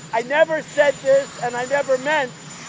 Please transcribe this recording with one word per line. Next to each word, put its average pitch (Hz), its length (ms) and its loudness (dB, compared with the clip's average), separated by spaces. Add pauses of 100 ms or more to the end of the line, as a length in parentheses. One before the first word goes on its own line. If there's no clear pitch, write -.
(120)
I 226 100 0
never 311 380 2
said 285 320 2 (100)
this, 269 400 2
and 240 140 -4
I 247 80 -4
never 269 340 0
meant 277 320 0 (380)